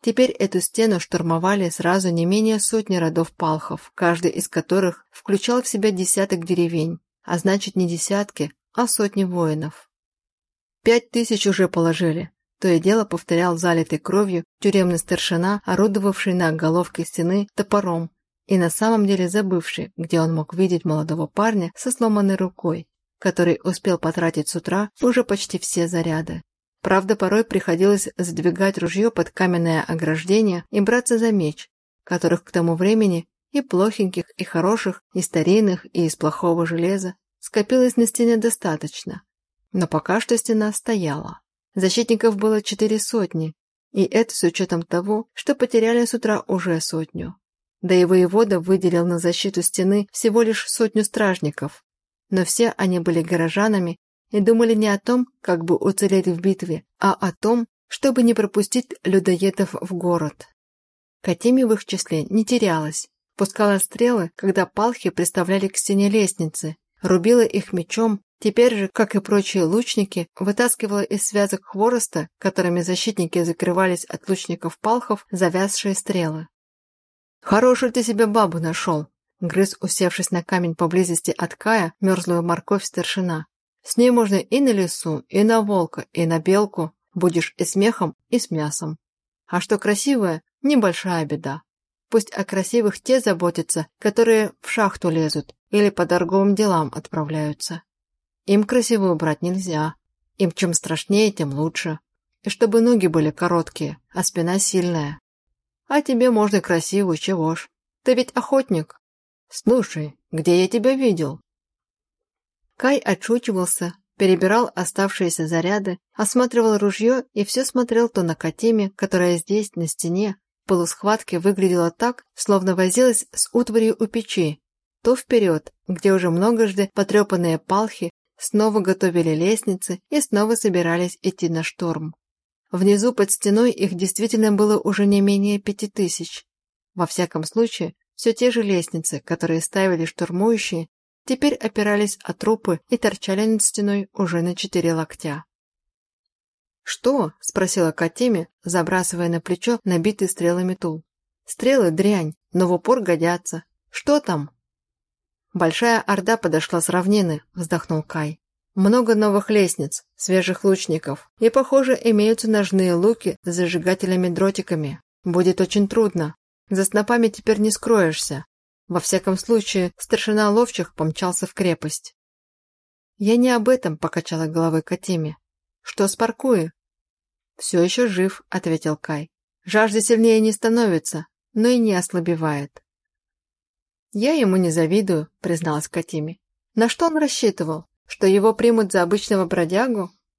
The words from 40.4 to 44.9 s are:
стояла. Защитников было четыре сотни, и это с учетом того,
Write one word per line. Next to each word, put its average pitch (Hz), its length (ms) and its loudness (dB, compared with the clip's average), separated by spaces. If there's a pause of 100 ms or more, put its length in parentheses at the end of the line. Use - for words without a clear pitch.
стояла. 170 680 -4 (340)
Защитников 220 600 2
было 214 260 0
четыре 214 380 -2
сотни, 165 540 -4 (380)
и 196 120 2
это 226 300 0
с - 100 -4
учетом 170 380 -2
того, 202 500 -2